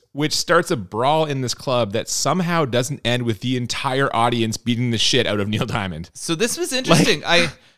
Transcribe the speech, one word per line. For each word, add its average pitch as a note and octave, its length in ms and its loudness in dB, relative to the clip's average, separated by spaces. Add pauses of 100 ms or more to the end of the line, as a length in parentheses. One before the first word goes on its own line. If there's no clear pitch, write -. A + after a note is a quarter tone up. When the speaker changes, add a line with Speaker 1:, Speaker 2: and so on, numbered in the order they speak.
(120)
Speaker 1:
which D3+ 220 -2
starts F3 380 2
a D#3+ 60 0
brawl B2 460 0
in C#3+ 160 -2
this B2+ 140 -4
club A#2+ 400 -2
that A2 160 -4
somehow E3 560 0
doesn't B2 400 -2
end B2 180 0
with A2+ 160 -2
the B2+ 160 -2
entire C3 580 -2
audience A#2 440 2
beating A#2+ 340 0
the A2+ 60 0
shit - 280 2
out G#2 140 0
of G2+ 80 0
Neil A2 180 -2
Diamond. F#2+ 480 -6
Speaker 2:
So - 220 -4
this A3+ 220 -2
was E4+ 160 -4
Speaker 1:
Like B3+ 60 -2
Speaker 2:
interesting. A3 460 4
I, E3+ 220 4 (300)